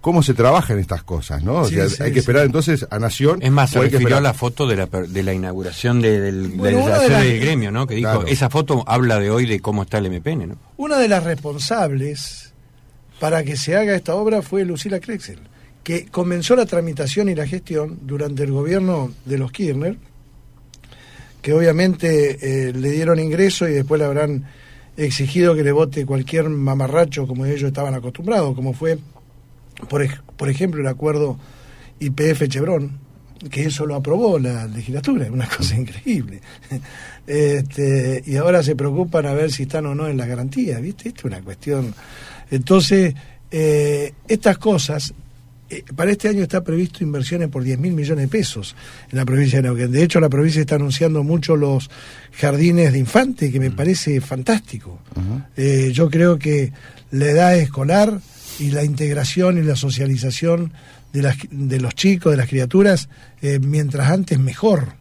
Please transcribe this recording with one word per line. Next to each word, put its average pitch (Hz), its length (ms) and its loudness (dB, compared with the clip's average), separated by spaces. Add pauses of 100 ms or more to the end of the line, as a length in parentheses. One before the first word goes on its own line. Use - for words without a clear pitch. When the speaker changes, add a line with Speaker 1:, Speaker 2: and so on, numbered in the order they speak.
Speaker 1:
¿cómo 170 220 4
se 135 100 4
trabaja 117 420 4
en 101 40 0
estas 90 240 -4
cosas, 76 400 -6
no? 135 200 0
O 117 60 2
Speaker 2:
Sí, 82 60 -2
Speaker 1:
sea, 80 140 2
Speaker 2:
sí, - 160 -4
Speaker 1:
hay - 60 0
que - 60 -4
Speaker 2:
sí. - 40 6
Speaker 1:
esperar 135 260 4
entonces 151 420 0
a 107 120 -6
Nación, 135 420 0
Speaker 3:
Es 131 80 2
más, 139 200 4
se - 100 2
Speaker 1:
o - 20 4
hay 147 60 4
que 131 80 2
Speaker 3:
refirió 123 180 4
a 139 40 4
Speaker 1:
esperar 139 40 2
Speaker 3:
la 131 160 2
foto 123 300 -4
de 107 80 0
la 95 100 -2
per-, 90 220 -6
de 95 160 -4
la 95 100 -2
inauguración 92 640 -2
de, 107 200 4
del, 95 300 -2
Speaker 2:
Bueno, 92 280 2
Speaker 3:
de - 60 4
la - 40 2
Speaker 2:
una - 120 4
de 262 60 4
Speaker 3:
sede 240 100 6
Speaker 2:
las - 80 6
Speaker 3:
del 120 160 2
gremio, 123 320 0
¿no? 123 160 -2
Que 107 80 -4
dijo, 113 160 -2
Speaker 1:
Claro. 104 160 0
Speaker 3:
"Esa 135 200 0
foto 143 380 0
habla 117 320 2
de 101 140 0
hoy 123 140 2
de 107 120 -2
cómo 104 240 -2
está 107 160 -4
el 98 80 -2
M 90 140 -6
P 110 100 -6
N", 123 160 -6
¿no? 90 100 -12 (200)
Speaker 2:
Una 294 220 -2
de 233 100 4
las 185 160 2
responsables 147 1300 -6 (680)
para 160 240 0
que 143 140 -6
se 156 200 -2
haga 208 200 2
esta 175 180 -4
obra 214 260 0
fue 190 240 -2
Lucila 180 360 -4
Krexel, 185 380 -12 (440)
que 170 240 -6
comenzó 175 480 0
la 247 120 4
tramitación 165 600 -2
y 180 60 0
la 151 120 -4
gestión 160 560 -6
durante 143 420 -4
el 139 80 -2
gobierno 160 580 0 (140)
de 135 140 -4
los 131 120 -4
Kirchner, 160 460 -4 (1500)
que 143 120 -2
obviamente, 156 1120 2
eh, 127 40 -4
le 131 180 -2
dieron 160 280 2
ingreso 170 500 0
y 156 40 0
después 143 260 0
le 151 60 2
habrán 143 400 0 (520)
exigido 151 580 2
que 156 80 0
le 143 100 2
vote 143 340 0
cualquier 139 420 0
mamarracho 139 760 0
como 131 180 -4
ellos 139 240 -2
estaban 139 260 -4
acostumbrados, 143 600 -2
como 131 180 -4
fue, 160 260 -2 (880)
por 143 140 0
ej-, 135 180 -4 (160)
por 139 120 -4
ejemplo, 151 320 -2
el 135 80 -2
acuerdo 147 500 -2 (600)
Y 143 100 -4
P 147 200 2
F 147 180 0
Chevron, 143 500 -2 (520)
que 147 160 -4
eso 147 200 -4
lo 143 80 -4
aprobó 170 440 0
la 120 280 -4
legislatura, 131 600 -4
es 107 40 -8
una 123 180 -2
cosa 90 280 -2
<laughs> - 20 0
increíble. 120 640 -4 (840)
Este, 139 1000 0
y 135 100 -2
ahora 170 260 4
se 143 140 0
preocupan 151 500 0
a 139 80 -2
ver 156 180 0
si 135 120 -4
están 151 220 -4
o 139 80 -4
no 151 140 -4
en 139 80 -4
las 120 120 -4
garantías, 127 520 -4
¿viste? 190 280 -10
Esto - 120 -14
es - 60 -20
una 95 160 -8
cuestión. 123 520 -6 (560)
Entonces, 170 640 2 (360)
eh, 147 640 0 (160)
estas 214 300 4
cosas, 151 540 -2 (560)
eh, - 140 -12 (140)
para 190 160 2
este 202 160 0
año 202 160 2
está 180 180 -2
previsto 170 400 -2
inversiones 151 460 -2
por 135 160 -6
diez 131 140 -2
mil 180 140 -2
millones 147 320 0
de 135 40 -2
pesos 135 480 -4 (340)
en 131 80 -4
la 135 60 0
provincia 135 340 2
de 131 60 2
Neuquén. 123 260 0
De 139 140 4
hecho, 170 160 4
la 156 80 4
provincia 151 320 2
está 147 160 0
anunciando 147 480 0
mucho 160 320 2
los 139 340 0 (420)
jardines 156 600 4
de 135 80 2
infantes, 208 500 2
que 131 80 -2
me 131 100 2
Speaker 1:
Ujú. 95 80 -4
Speaker 2:
parece 147 440 0
fantástico. 127 800 -4 (160)
Speaker 1:
Ujú. 104 260 -4 (140)
Speaker 2:
Eh, 135 360 2
yo 156 160 4
creo 165 300 4
que 143 340 0 (380)
la 139 160 0
edad 175 320 6
escolar 175 600 2 (400)
y 143 100 -2
la 147 140 0
integración 147 760 0
y 160 40 2
la 151 120 2
socialización 135 960 0 (400)
de 139 100 0
las, 135 140 2 (140)
de 135 300 -2
los 123 160 -4
chicos, 185 340 2
de 143 60 2
las 123 120 0
criaturas, 175 600 2 (340)
eh, 139 160 0
mientras 139 520 0
antes 175 280 0
mejor. 135 640 0